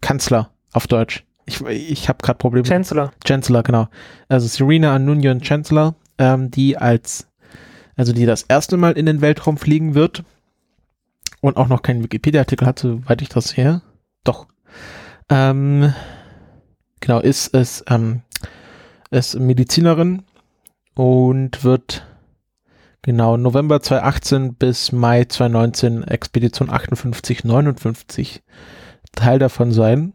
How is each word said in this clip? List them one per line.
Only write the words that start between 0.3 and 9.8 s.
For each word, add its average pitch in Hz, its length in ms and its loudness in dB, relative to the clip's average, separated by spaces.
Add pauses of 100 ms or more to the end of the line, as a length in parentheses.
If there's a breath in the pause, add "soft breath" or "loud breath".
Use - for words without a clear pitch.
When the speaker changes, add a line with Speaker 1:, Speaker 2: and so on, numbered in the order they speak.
Speaker 1:
auf - 160 -2
Deutsch. 113 360 -2 (220)
Ich, - 140 -12
ich 139 480 -8
hab - 140 -4
grad - 160 -2
Probleme. 123 280 0
Speaker 2:
Chancellor. 151 460 -2 (120)
Speaker 1:
Chancellor, 127 380 0
genau. 113 240 0 (420 loud breath)
Also 123 200 0
Serena 147 440 2
Anunion 135 480 0
Chancellor, 151 540 0 (240)
ähm, 131 320 2
die 135 260 0
als, - 520 -2 (680 loud breath)
also 123 160 0
die 120 140 2
das 113 160 0
erste 151 340 0
Mal 170 160 4
in 151 140 0
den 156 140 0
Weltraum 151 360 0
fliegen 151 380 0